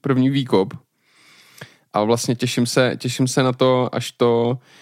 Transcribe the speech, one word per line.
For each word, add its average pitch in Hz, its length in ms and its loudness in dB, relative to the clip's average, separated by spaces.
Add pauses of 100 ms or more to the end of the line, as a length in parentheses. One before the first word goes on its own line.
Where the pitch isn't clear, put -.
první 131 300 2
výkop. 123 440 0 (1200)
A 104 120 2
vlastně 120 300 0
těším 120 320 -2
se, 127 320 2
těším 131 300 -2
se 135 140 0
na 127 100 2
to, 127 400 2
až - 200 -6
to, 120 460 0 (240)